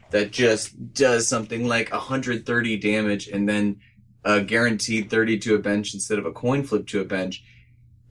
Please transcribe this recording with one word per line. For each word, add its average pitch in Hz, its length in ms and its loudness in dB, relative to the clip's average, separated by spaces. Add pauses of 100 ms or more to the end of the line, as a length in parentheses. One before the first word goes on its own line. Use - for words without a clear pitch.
(120)
that 104 200 2
just 113 600 0
does 127 340 4
something 117 400 -2
like 117 240 0
a 113 80 -4
hundred 127 460 -4
thirty 117 320 0
damage 104 500 0
and 101 220 0
then 104 300 0 (500)
a 104 120 4
guaranteed 110 680 0
thirty 113 300 2
to 107 160 2
a 101 40 2
bench 104 340 0
instead 104 260 -2
of 98 60 -6
a - 60 -4
coin 135 320 0
flip 104 240 -2
to 104 140 -2
a 92 40 -2
bench, 92 380 -4 (680)